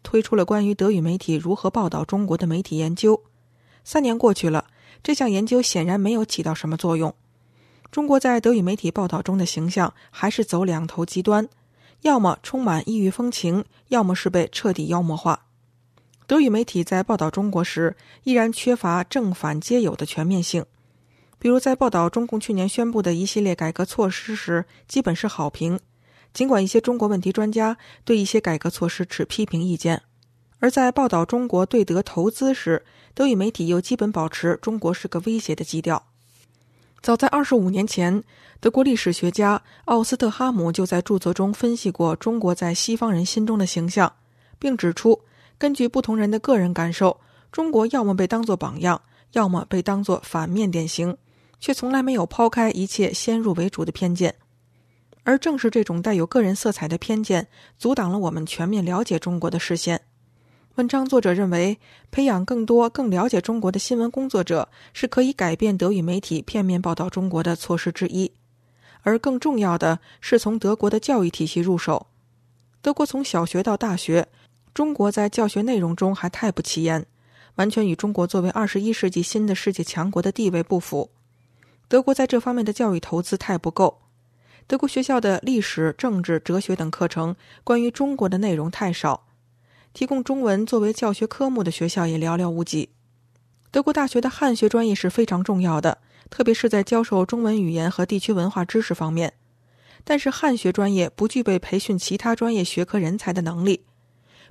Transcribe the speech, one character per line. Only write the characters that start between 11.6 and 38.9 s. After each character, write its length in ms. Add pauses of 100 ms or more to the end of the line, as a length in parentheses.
要 180
么 220
充 200
满 260
异 100
域 120
风 200
情， 340 (240)
要 140
么 120
是 160
被 200
彻 220
底 140
妖 160
魔 140
化。 240 (840)
德 140
语 80
媒 160
体 180
在 200
报 160
道 120
中 200
国 120
时， 320 (280)
依 100
然 180
缺 240
乏 300
正 300
反 260
皆 220
有 120
的 120
全 200
面 160
性。 220 (760)
比 120
如 100
在 160
报 140
道 180
中 180
共 140
去 140
年 120
宣 240
布 120
的 100
一 140
系 160
列 120
改 160
革 140
措 240
施 260
时， 300 (240)
基 140
本 120
是 140
好 220
评， 280 (540)
尽 160
管 160
一 20
些 140
中 160
国 100
问 140
题 100
专 220
家 240 (300)
对 100
一 80
些 160
改 160
革 140
措 180
施 160
持 220
批 180
评 180
意 140
见。 240 (600)
而 100
在 200
报 160
道 200
中 200
国 200
对 180
德 180
投 280
资 240
时， 320 (260)
德 140
语 80
媒 160
体 160
又 120
基 160
本 160
保 160
持 360
中 160
国 160
是 120
个 200
威 120
胁 160
的 80
基 200
调。 240 (960)
早 120
在 140
二 160
十 100
五 140
年 180
前， 380 (360)
德 100
国 120
历 140